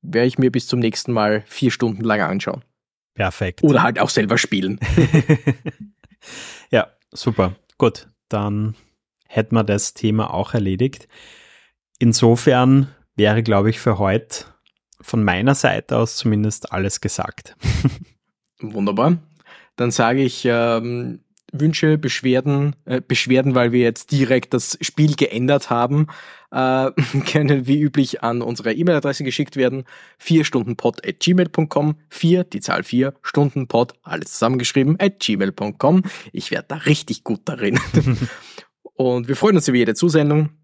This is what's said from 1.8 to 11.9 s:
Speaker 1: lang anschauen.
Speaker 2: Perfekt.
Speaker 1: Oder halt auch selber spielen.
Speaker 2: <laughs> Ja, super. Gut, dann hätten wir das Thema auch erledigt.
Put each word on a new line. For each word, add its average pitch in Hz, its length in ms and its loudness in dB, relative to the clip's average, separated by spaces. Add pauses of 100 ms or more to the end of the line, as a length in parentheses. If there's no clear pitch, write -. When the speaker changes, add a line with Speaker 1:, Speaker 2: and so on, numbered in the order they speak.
Speaker 1:
lang 107 180 0
anschauen. 98 420 -4 (500)
Speaker 2:
Perfekt. 92 480 -4
Speaker 1:
Oder 135 200 4
halt 120 160 0
auch 104 120 0
selber 110 280 0
spielen. 95 460 -2
Speaker 2:
<laughs> - 40 -6 (1800)
Ja, - 180 2 (220)
super. 95 460 0 (220)
Gut, - 300 0 (200)
dann 104 480 -4 (500)
hätten 113 280 -2
wir 113 100 4
das 101 300 -2
Thema 110 400 -2
auch - 180 -4
erledigt. 107 560 -2 (920)